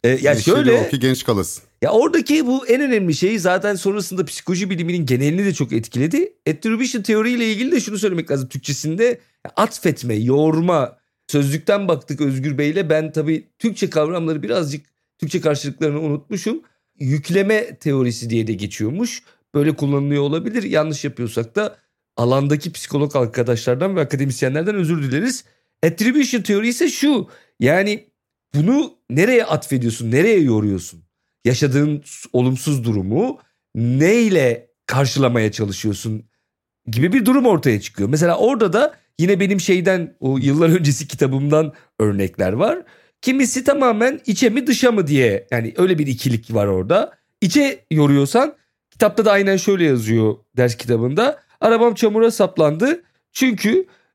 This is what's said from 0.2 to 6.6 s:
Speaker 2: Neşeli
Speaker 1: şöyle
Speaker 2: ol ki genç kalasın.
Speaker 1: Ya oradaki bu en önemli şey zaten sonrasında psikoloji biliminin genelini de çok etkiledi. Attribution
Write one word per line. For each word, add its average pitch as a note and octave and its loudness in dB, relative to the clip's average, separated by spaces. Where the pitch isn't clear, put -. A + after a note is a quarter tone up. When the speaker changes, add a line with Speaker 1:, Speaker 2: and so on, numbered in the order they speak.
Speaker 2:
Neşeli D#3+ 2
Speaker 1:
şöyle B2+ 4
Speaker 2:
ol A2+ 2
ki C#3 -2
genç B2+ 0
kalasın. G2 -2
Speaker 1:
Ya - 2
oradaki D4 2
bu B3+ -2
en B3+ 4
önemli G#3+ 0
şey G3 0
zaten F#3+ 0
sonrasında G3 -4
psikoloji F3+ -6
biliminin F3 -4
genelini C#3+ 0
de F#3+ 0
çok C3+ -4
etkiledi. D#3 -2
Attribution A3+ -4